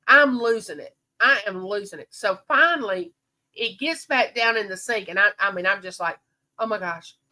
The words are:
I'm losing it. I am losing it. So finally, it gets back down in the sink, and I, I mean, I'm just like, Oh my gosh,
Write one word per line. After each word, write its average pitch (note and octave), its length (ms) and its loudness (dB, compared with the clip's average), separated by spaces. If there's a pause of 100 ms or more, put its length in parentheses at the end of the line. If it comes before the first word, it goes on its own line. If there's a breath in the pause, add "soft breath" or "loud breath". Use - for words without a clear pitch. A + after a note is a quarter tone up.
I'm C4+ 340 6
losing A3 400 -2
it. - 160 -18 (240)
I B3 260 4
am F#3 180 -6
losing G3 360 -6
it. - 100 -18
So F#3+ 280 -2 (100)
finally, C4+ 640 0 (420)
it G#3 240 -8
gets D#4+ 280 -6
back C4 280 0
down A3+ 220 2
in G#3 120 -4
the F#3+ 80 -10
sink, G3+ 320 -6
and F3 100 -6
I, G3+ 100 6 (100)
I G3 140 0
mean, F#3 140 -4
I'm G3 140 0
just F#3 200 -12
like, E3+ 180 -4 (400)
Oh A3+ 80 -4
my A3 120 -2
gosh, E3+ 360 -10 (160)